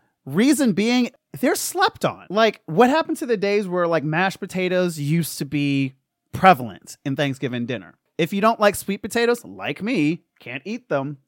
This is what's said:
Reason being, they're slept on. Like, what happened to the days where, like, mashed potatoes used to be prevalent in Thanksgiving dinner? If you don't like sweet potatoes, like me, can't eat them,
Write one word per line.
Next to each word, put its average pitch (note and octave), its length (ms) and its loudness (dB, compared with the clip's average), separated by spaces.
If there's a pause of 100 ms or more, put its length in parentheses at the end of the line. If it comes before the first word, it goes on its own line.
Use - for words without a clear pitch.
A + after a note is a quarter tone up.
(240)
Reason A#3 480 4
being, A#3 380 2 (280)
they're D4+ 160 2
slept - 520 -2
on. E3 240 -6
Like, A3 340 2
what G3+ 240 4
happened D#4 300 0
to D#4 80 -6
the A#3+ 100 0
days G3+ 320 0
where, F3 180 0
like, E3 180 0
mashed F3 360 -2
potatoes F3+ 580 -2
used D3+ 380 0
to E3 80 -4
be C#3 520 -2 (360)
prevalent B2+ 720 2
in C#3 100 -2
Thanksgiving C3 520 -4
dinner? F#2+ 260 -8 (260)
If E3+ 140 -2
you G3 100 -2
don't A3 180 2
like G#3 160 4
sweet - 260 -6
potatoes, A#3 400 0
like C3 400 -10
me, F3 400 0 (160)
can't B2+ 280 -14
eat A3+ 220 -10
them, C#3+ 280 -4 (120)